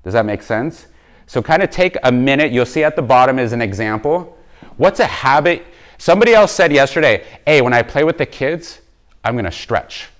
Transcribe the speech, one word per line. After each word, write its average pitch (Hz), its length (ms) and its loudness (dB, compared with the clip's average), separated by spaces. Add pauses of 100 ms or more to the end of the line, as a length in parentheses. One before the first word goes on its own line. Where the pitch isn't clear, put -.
Does 95 100 -8
that 113 120 0
make 104 160 -6
sense? 120 460 -8 (400)
So 127 140 -6
kinda 170 240 0
take 180 380 -2
a 127 80 2
minute. 131 400 0
You'll 120 140 0
see 156 180 -4
at 151 140 -2
the 160 40 -2
bottom 131 380 4
is 117 140 -2
an 117 80 -4
example. 110 720 -4 (400)
What's 185 240 0
a 214 60 2
habit? 135 600 0 (320)
Somebody 220 360 4
else 214 180 4
said 165 220 0
yesterday, 139 500 2 (220)
"Hey, 147 160 4
when 123 100 0
I 120 120 2
play 143 200 -2
with 160 140 0
the 143 80 -2
kids, - 560 -8 (420)
I'm 113 140 -4
gonna 98 140 -6
stretch." - 580 -8 (100)